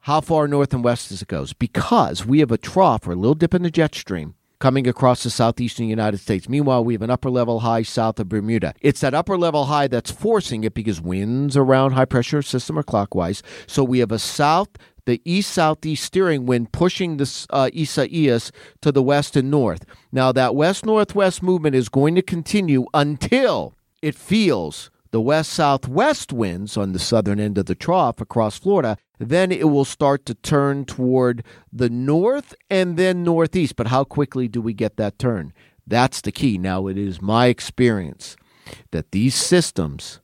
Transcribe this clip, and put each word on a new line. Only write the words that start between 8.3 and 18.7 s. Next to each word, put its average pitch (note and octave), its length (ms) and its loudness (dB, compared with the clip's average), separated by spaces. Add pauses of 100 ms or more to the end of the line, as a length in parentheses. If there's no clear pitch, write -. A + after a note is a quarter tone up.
It's D3 200 2
that C3 120 0
upper F3 240 -2
level D3+ 280 0
high C#3+ 220 0
that's A#2+ 240 -4
forcing F#3+ 520 -2
it A2 100 -2
because G#2 260 -4
winds A2 560 -2
around C3 380 6
high C3 120 4
pressure C#3 360 0
system C3+ 360 -4
are D3 60 -4
clockwise. G2 600 -2 (240)
So - 160 0
we B2+ 160 2
have A2 120 2
a A2 80 -2
south, D#3+ 500 0 (360)
the A#2+ 180 0
east-southeast D#3+ 800 -2
steering E3 420 0
wind A#2+ 260 0
pushing F3 460 -2
this, C3+ 340 -4
uh, C3+ 260 2
Isaias C#3+ 720 0 (300)